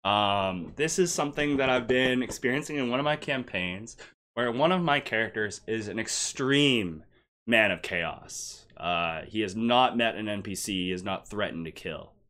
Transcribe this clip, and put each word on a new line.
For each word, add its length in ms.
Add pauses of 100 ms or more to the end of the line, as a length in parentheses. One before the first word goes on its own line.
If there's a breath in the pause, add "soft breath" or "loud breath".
Um, 720
this 240
is 120
something 460
that 120
I've 180
been 360
experiencing 540
in 120
one 100
of 60
my 100
campaigns, 800 (360 loud breath)
where 180
one 200
of 100
my 180
characters 680
is 200
an 120
extreme 1040 (420 soft breath)
man 260
of 100
chaos. 840 (120)
Uh, 440
he 200
has 140
not 400
met 200
an 120
N 140
P 140
C, 300
he 60
has 120
not 240
threatened 380
to 60
kill. 400 (180)